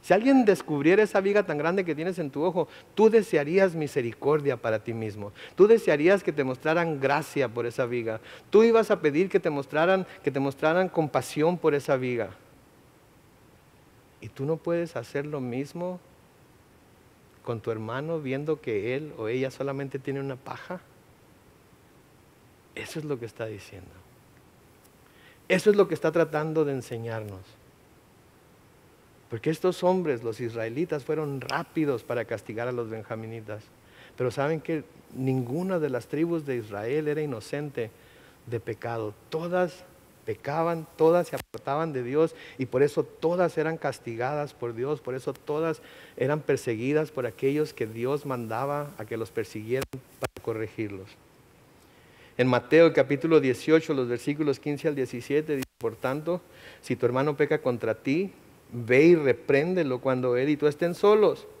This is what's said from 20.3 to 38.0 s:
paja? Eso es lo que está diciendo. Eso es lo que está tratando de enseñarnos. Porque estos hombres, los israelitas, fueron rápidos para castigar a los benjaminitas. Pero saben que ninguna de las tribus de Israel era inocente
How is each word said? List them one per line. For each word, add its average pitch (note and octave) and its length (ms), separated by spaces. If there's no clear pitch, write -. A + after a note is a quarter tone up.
paja? - 460
Eso - 240
es D3+ 60
lo C#3+ 140
que A#2 60
está A2+ 220
diciendo. F#2+ 420
Eso F#3 240
es G#3 40
lo G3 120
que D#3 80
está D#3+ 160
tratando D#3 520
de C#3+ 100
enseñarnos. A2+ 680
Porque A#2 200
estos F3+ 340
hombres, E3+ 400
los A2+ 160
israelitas, A#2+ 640
fueron D3 380
rápidos C3+ 600
para A#2+ 220
castigar A2+ 420
a B2+ 40
los A#2+ 180
benjaminitas. A2 720
Pero B2+ 160
saben D3 300
que D#3+ 220
ninguna C3 640
de D3+ 100
las A#2+ 180
tribus D#3+ 380
de C3 120
Israel A2+ 500
era D3+ 140
inocente C#3+ 680